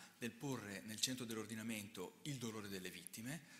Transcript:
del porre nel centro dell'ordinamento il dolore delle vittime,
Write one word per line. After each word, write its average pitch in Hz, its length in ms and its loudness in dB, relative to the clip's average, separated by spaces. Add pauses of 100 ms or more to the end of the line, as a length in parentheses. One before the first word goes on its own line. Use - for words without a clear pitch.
(180)
del 117 140 2
porre 107 500 0
nel 107 180 -4
centro 127 260 6
dell'ordinamento 107 1000 0
il 147 140 2
dolore 110 300 0
delle 92 220 0
vittime, 113 500 -2 (200)